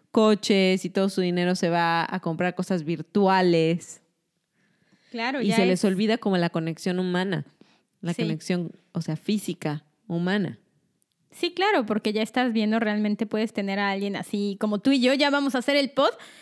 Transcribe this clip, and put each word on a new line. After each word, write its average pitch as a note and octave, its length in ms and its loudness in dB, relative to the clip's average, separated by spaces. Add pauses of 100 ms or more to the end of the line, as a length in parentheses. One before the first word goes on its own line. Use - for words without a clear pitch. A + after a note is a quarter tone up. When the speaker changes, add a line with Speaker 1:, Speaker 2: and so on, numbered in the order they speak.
(120)
Speaker 1:
coches G3+ 720 4
y F#3 60 -6
todo G3 200 0
su G3 120 -2
dinero F3+ 340 0
se F#3 140 0
va E3+ 400 2
a F#3 120 -4
comprar F3 340 -2
cosas F#3 300 -2
virtuales. E3+ 1160 2 (1120)
Speaker 2:
Claro, B3 320 -4
Speaker 1:
Y G3+ 60 2
Speaker 2:
ya A3+ 80 4
Speaker 1:
se F#3+ 100 4
les F#3 140 2
Speaker 2:
es - 40 0
Speaker 1:
olvida G#3 320 2
como G3 200 0
la E3+ 120 2
conexión E3+ 500 -4
humana, F3+ 460 -2 (560)
la E3+ 120 -4
Speaker 2:
Sí. D#3+ 100 -2
Speaker 1:
conexión, E3 500 -4 (180)
o E3+ 100 -4
sea, D#3+ 140 -4
física, E3+ 720 -6 (220)
humana. F3 520 -2 (720)
Speaker 2:
Sí, F4 220 -6
claro, F#4 320 0
porque G#3+ 260 -2
ya G#3+ 120 -2
estás B3 280 -2
viendo, A3 300 0
realmente G#3 440 -2
puedes G#3+ 280 -4
tener G3 260 -4
a G3+ 120 0
alguien G3 260 -4
así G3+ 420 -4
como G#3 200 -2
tú C4+ 120 2
y C#4 80 4
yo, B3 140 4
ya C#4+ 160 2
vamos C#4 260 0
a C4 40 0
hacer C#4 180 0
el C#4 140 0
pod D4 200 2 (300)